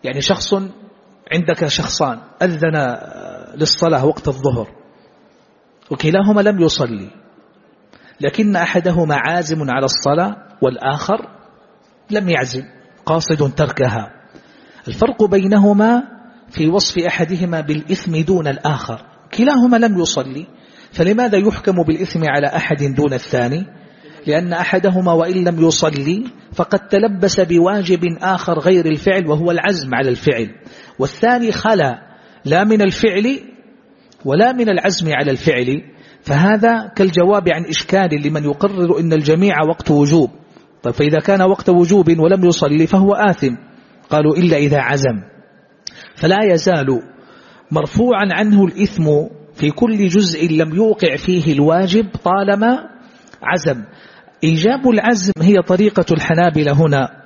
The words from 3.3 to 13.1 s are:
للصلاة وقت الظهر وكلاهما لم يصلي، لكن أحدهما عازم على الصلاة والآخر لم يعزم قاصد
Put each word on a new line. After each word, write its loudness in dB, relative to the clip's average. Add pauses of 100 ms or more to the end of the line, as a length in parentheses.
للصلاة 0
وقت -2
الظهر -2 (1200)
وكلاهما 0
لم 0
يصلي، -2 (1120)
لكن 0
أحدهما 0
عازم -2
على 0
الصلاة 0 (260)
والآخر -4 (840)
لم -2
يعزم -2 (420)
قاصد 0